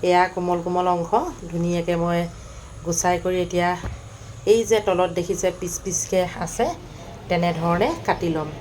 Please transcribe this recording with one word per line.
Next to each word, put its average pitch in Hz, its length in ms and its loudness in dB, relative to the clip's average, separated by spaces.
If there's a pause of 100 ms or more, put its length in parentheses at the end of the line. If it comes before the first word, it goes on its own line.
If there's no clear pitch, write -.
এয়া 180 240 6
কোমল 175 340 0
কোমল 180 260 2
অংশ 175 240 2 (400)
ধুনীয়াকৈ 170 440 0
মই 170 240 2 (640)
গুচাই 175 360 2
কৰি 185 220 0
এতিয়া 175 280 2 (760)
এই 220 180 8
যে 214 160 4
তলত 185 320 2
দেখিছে 175 360 -2 (120)
পিচ 175 140 -6 (100)
পিচকৈ 185 380 0 (180)
আছে, 185 260 -2 (600)
তেনেধৰণে 170 640 2 (160)
কাটি 175 240 0
ল'ম। 156 200 -2 (120)